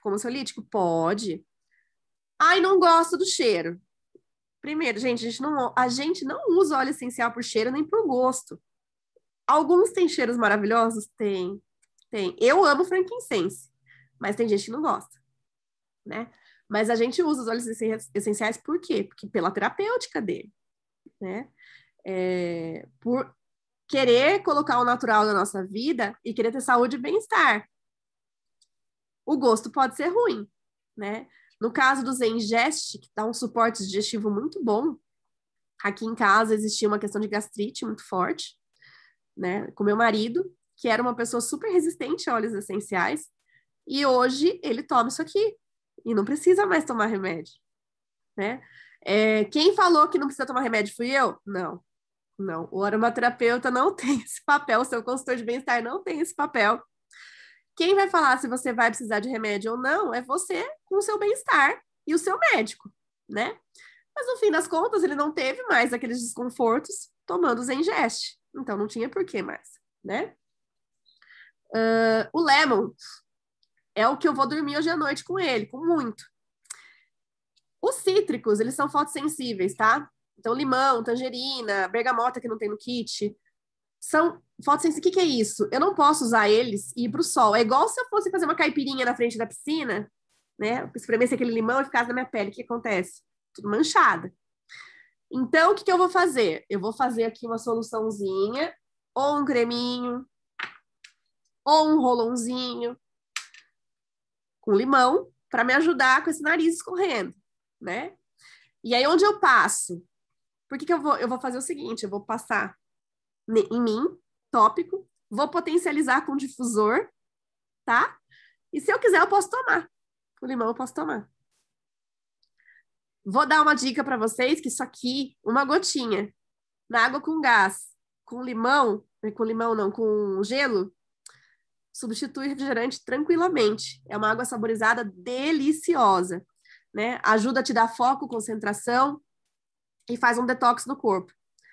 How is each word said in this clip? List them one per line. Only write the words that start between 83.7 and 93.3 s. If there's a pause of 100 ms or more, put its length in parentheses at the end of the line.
são (220)
fotossensíveis.
O
que
que
é
isso?
Eu
não
posso
usar
eles
e
ir
pro
sol.
É
igual
se
eu
fosse
fazer
uma
caipirinha
na
frente
da
piscina, (460)
né?
Eu
espremesse
aquele
limão
e
ficasse
na
minha
pele.
O
que
acontece? (320)